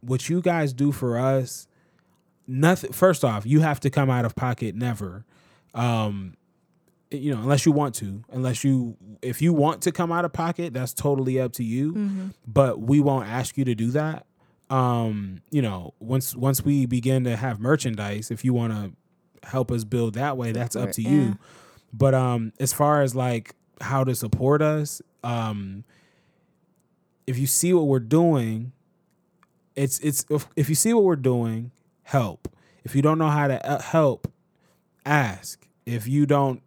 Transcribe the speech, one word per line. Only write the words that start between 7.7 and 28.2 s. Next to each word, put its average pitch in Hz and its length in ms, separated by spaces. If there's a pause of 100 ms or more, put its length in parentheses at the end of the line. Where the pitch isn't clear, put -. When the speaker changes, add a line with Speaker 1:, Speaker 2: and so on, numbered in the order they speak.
Speaker 1:
want 143 240
to, 101 360
unless 127 340
you, 127 320 (240)
if 123 200
you 170 120
want 151 300
to 180 100
come 170 180
out 175 140
of 160 80
pocket, 170 400
that's 127 200
totally 131 460
up 127 140
to 123 100
you. 127 300
Speaker 2:
Mm-hmm. 196 340 (180)
Speaker 1:
But 123 360
we 135 180
won't 135 300
ask 120 280
you 139 80
to 123 100
do 113 160
that. 151 340 (440)
Um, 113 720 (100)
you 147 100
know, 95 380
once, 127 360
once 131 300
we 143 200
begin 127 400
to 117 120
have 113 220
merchandise, 110 720
if 113 120
you 127 100
wanna 110 380 (520)
help 131 280
us 117 120
build 113 320
that 135 220
way, 117 160
that's 117 220
up - 180
Speaker 2:
Support, - 20
Speaker 1:
to 113 60
you. 139 200
Speaker 2:
yeah. 113 120 (580)
Speaker 1:
But, 131 240
um, 120 440
as 131 140
far 147 300
as, 131 100
like, 123 420 (260)
how 135 240
to 127 100
support 127 480
us, 151 380 (220)
um, 110 600 (1400)
if 127 100
you 139 80
see 170 280
what 160 140
we're 135 120
doing, 123 720 (1040)